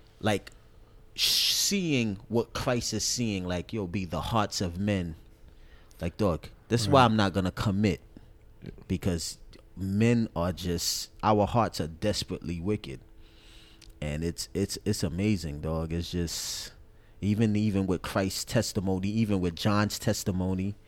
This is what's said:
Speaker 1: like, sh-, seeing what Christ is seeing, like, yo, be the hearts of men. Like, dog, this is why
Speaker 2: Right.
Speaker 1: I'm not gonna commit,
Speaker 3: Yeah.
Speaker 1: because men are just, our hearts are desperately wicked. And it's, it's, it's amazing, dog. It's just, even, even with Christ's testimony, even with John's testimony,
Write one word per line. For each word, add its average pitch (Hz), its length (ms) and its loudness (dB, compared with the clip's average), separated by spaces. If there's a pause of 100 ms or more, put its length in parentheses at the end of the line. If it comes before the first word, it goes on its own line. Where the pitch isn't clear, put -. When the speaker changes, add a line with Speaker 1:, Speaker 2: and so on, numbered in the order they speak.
(200)
Speaker 1:
like, - 300 -2 (640)
sh-, - 380 2
seeing 139 640 0 (120)
what 113 260 0
Christ - 400 -2
is 101 100 0
seeing, 101 420 -2
like, 87 260 -4
yo, 104 140 -4
be 95 180 -2
the 82 160 -4
hearts 104 400 0
of 87 200 -4
men. 95 340 0 (840)
Like, 85 160 -4
dog, 92 320 0 (200)
this 117 120 2
is 107 80 -2
why 135 140 8
Speaker 2:
Right. - 40 10
Speaker 1:
I'm 110 100 4
not 98 180 4
gonna 92 180 0
commit, 98 480 2 (640)
Speaker 3:
Yeah. - 60 -12 (180)
Speaker 1:
because 87 500 -2 (380)
men 110 580 2
are 85 180 0
just, 85 580 -4 (120)
our 104 240 6
hearts 113 340 0
are 80 80 -4
desperately 87 720 -4
wicked. 85 380 -4 (1040)
And 76 220 -4
it's, - 320 -4
it's, 98 300 -2
it's 104 180 -2
amazing, 82 600 -2
dog. 80 300 -2
It's 85 180 -4
just, - 640 -6 (500)
even, 104 340 2
even 98 300 2
with 87 160 0
Christ's - 420 -2
testimony, 95 640 0
even 104 320 2
with 87 160 0
John's 104 420 2
testimony, 95 760 -2 (140)